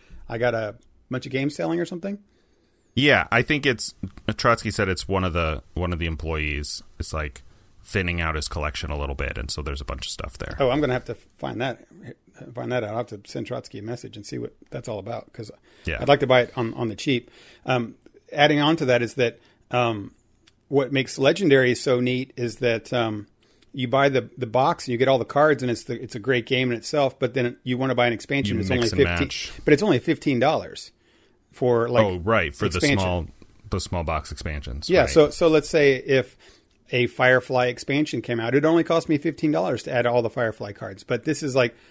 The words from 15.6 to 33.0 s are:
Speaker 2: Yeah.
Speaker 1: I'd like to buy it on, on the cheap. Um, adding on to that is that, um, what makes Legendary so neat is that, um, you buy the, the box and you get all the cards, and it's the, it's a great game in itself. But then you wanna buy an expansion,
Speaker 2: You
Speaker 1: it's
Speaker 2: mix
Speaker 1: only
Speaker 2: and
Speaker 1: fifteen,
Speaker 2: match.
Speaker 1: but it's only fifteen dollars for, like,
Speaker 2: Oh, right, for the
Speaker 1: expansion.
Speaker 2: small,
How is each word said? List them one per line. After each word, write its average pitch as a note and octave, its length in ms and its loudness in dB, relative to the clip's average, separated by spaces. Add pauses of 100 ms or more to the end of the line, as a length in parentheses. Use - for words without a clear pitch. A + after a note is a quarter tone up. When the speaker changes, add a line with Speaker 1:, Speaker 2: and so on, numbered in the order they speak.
Speaker 2:
Yeah. - 160 -4
Speaker 1:
I'd - 80 -6
like C#3+ 120 4
to C3+ 60 -2
buy B2+ 140 6
it A#2 160 -2
on, A2+ 160 -4
on A#2+ 160 -4
the G#2 60 -8
cheap. B2+ 340 -2 (360)
Um, B2 300 -2 (380)
adding D3+ 260 4
on D3+ 180 4
to D#3 80 -2
that B2 180 4
is A2+ 100 -4
that, A#2+ 260 0 (320)
um, A#2 400 0 (560)
what C#3 240 2
makes C3+ 280 -2
Legendary C#3 560 6
so B2+ 260 0
neat B2+ 340 -2
is A#2+ 220 -4
that, A#2 340 -2
um, A2 360 -2 (460)
you B2 140 -4
buy C3+ 220 4
the, B2 180 0 (100)
the B2 100 -6
box B2+ 400 2
and C3 60 -2
you A#2 40 0
get C3 100 2
all C3+ 120 4
the A2+ 60 -4
cards, D3 360 4
and B2 100 0
it's A2 120 -4
the, A#2+ 180 -8
it's C3 140 -12
a A#2+ 40 -10
great A#2+ 280 0
game B2+ 240 0
in A#2 60 -2
itself. C3+ 420 -2
But A#2+ 160 -2
then A#2+ 280 -2
you B2 140 -2
wanna C3 160 0
buy A#2+ 140 2
an A#2+ 60 0
expansion, A2+ 420 -2
Speaker 2:
You A2 60 -2
Speaker 1:
it's F#2 80 -2
Speaker 2:
mix A#2 220 2
Speaker 1:
only - 120 4
Speaker 2:
and - 60 0 (100)
Speaker 1:
fifteen, F2 80 0
Speaker 2:
match. - 240 -10 (120)
Speaker 1:
but D3+ 100 6
it's D3 100 4
only E3 160 4
fifteen C#3+ 400 0
dollars B2 520 -2 (600)
for, A#2+ 360 2
like, A#2+ 180 4
Speaker 2:
Oh, F#2 120 -2
right, F2+ 380 2
for G#2 120 0
the F2+ 100 -2
Speaker 1:
expansion. C#3+ 220 4
Speaker 2:
small, F2+ 280 0 (420)